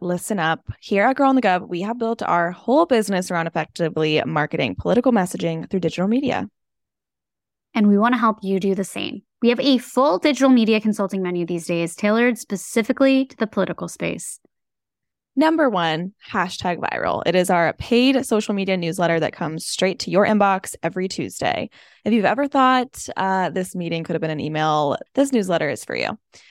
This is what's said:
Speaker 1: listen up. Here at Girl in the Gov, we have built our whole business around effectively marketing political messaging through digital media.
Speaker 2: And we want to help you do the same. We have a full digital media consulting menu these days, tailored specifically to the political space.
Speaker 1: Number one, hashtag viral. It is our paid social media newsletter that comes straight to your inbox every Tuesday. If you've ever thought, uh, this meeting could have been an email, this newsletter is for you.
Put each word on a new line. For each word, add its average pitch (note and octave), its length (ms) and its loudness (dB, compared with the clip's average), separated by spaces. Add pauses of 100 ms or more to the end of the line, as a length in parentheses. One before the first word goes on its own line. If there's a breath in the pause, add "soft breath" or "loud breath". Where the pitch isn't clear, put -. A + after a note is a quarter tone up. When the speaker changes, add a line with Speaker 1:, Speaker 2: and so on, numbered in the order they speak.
Speaker 1:
listen F3+ 380 -4
up. D#3+ 280 -2 (120)
Here G3+ 260 0
at C4 120 2
Girl C4+ 120 4
in C4 60 4
the B3+ 60 4
Gov, F3+ 280 0
we F3 120 -6
have A3+ 180 -6
built A#3 220 -4
our E3+ 300 0
whole C#4+ 340 2
business G3 440 0
around E3 180 -2
effectively D#3 800 -2
marketing D3 520 -2
political A#3 340 2
messaging F3+ 580 -2
through F#3 120 -2
digital F3 260 -2
media. B3+ 420 -2 (1200)
Speaker 2:
And G#3+ 140 2
we G3+ 100 6
want A#3 160 4
to A#3+ 60 0
help A3 220 2
you F#3+ 180 -2
do G3 140 0
the F#3+ 120 -2
same. - 360 -10 (200)
We A#3 80 4
have A#3+ 100 2
a C4 180 4
full D4+ 420 0
digital C4 300 2
media A3+ 300 4
consulting G3+ 420 -2
menu F3 240 -2
these E3+ 220 -6
days, E3+ 280 -2
tailored A3 420 0
specifically C4 880 0
to - 120 -20
the G#3+ 100 -2
political F3 400 -4
space. - 520 -8 (960)
Speaker 1:
Number D#4 340 4
one, E3+ 440 -2 (180)
hashtag F#3 460 -2
viral. - 480 -2
It E3+ 100 0
is F#3 140 2
our E3+ 240 2
paid C4 520 2
social G#3+ 280 0
media F#3+ 240 -2
newsletter E3+ 420 0
that D#3 140 -2
comes D#3+ 320 -6
straight - 340 -2
to - 100 -8
your F3+ 160 4
inbox G3+ 560 2
every F#3 280 -4
Tuesday. - 600 -4 (360 soft breath)
If G#3 80 2
you've G#3+ 100 2
ever C4+ 240 2
thought, C4 580 2 (120)
uh, F#3+ 320 0
this F#3 260 -6
meeting E3 300 -4
could E3+ 80 -6
have D#3 80 -2
been D#3 100 -4
an D#3 80 -6
email, D3+ 560 0 (180)
this C#4 200 2
newsletter F3 360 0
is A#2+ 140 -8
for - 100 -10
you. A#1+ 240 -4 (340 soft breath)